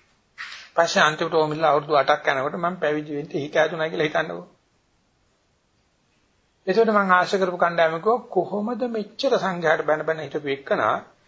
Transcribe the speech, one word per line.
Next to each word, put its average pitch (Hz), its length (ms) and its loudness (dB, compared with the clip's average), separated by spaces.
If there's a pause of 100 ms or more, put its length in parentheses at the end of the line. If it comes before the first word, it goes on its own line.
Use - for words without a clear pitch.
(720)
පස්සේ 170 320 2
අන්තිමට 156 300 0
ඕමිලා 156 380 2
අවුරුදු 147 240 0
අටක් 143 320 2
යනකොට 143 300 -2
මං 175 200 -4
පැවිදි 151 360 -2
වෙන්න 147 200 -8
හිත 151 220 -6
ඇතුණා 160 340 0
කියලා 165 180 -2
හිතන්නකෝ. 170 400 -4 (2250)
එතකොට 208 220 4
මං 202 220 2
ආශ්‍රය 180 280 4
කරපු 180 180 0
කණ්ඩායම 170 380 2
කිව්වා 220 320 0
කොහොමද 208 600 -2
මෙච්චර 233 480 -2
සංඝයාට 175 480 0
බැන 151 200 0
බැන 156 160 -2
හිටපු 147 300 -6
එක්කනා 135 460 0 (320)